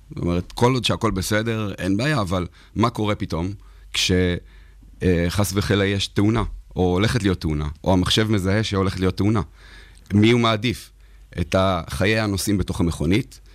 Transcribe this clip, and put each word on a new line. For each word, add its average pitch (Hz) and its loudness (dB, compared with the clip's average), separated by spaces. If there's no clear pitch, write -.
זאת - -8
אומרת, 87 -2
כל 123 2
עוד 127 -2
שהכל 107 0
בסדר, 107 -2
אין 95 -2
בעיה, 139 0
אבל 90 -2
מה 113 2
קורה 104 -2
פתאום 92 -4
כש-, - 0
אה, 87 2
חס 101 -2
וחלילה 101 2
יש 98 -2
תאונה, 107 2
או 90 2
הולכת 110 0
להיות 92 0
תאונה, 76 -2
או 90 2
המחשב 107 2
מזהה 101 0
שהולכת 95 -2
להיות 92 0
תאונה? 104 2
מי 107 6
הוא 120 4
מעדיף? 113 -2
את 87 -2
ה-, 95 2
חיי 107 0
הנוסעים 101 -2
בתוך 90 -4
המכונית, 85 0